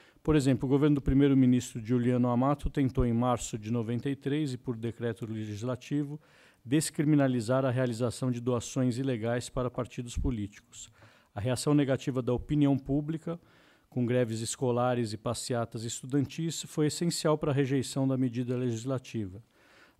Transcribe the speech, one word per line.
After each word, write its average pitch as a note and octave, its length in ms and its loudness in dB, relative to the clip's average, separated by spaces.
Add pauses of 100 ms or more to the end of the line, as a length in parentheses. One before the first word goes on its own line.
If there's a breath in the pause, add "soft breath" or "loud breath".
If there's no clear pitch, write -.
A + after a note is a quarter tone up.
(220 soft breath)
Por D#3 140 4
exemplo, C3+ 300 2
o B2 40 0
governo C#3+ 240 4
do C#3 80 0
primeiro-ministro C3 840 4
Giuliano B2 460 2
Amato C3 400 0
tentou, C3 340 2
em A#2+ 80 2
março A#2+ 460 0
de G#2+ 120 -6
noventa A#2+ 380 -2
e C#3 80 -4
três, C#3 380 -2
e - 20 -8
por A#2+ 180 -6
decreto A2+ 520 -6
legislativo, A#2+ 920 -6 (460 soft breath)
descriminalizar C3+ 1000 2
a C3+ 80 2
realização B2 600 0
de A#2+ 100 -2
doações B2 560 0
ilegais A#2+ 540 -2
para B2 200 -2
partidos A#2+ 460 -8
políticos. - 720 -6 (440 soft breath)
A G2+ 60 -6
reação B2+ 340 0
negativa C3 480 2
da B2 100 0
opinião C#3 460 2
pública, D3+ 600 -4 (520 soft breath)
com B2 160 -2
greves A#2 340 2
escolares A#2+ 720 0
e A2 60 -8
passeatas A#2 640 -4
estudantis, C#3+ 800 -4
foi D3+ 240 -2
essencial D#3+ 500 0
para D3+ 140 -2
a C3+ 40 2
rejeição C3+ 540 0
da C3 80 0
medida B2 400 -2
legislativa. A#2 880 -4 (560 soft breath)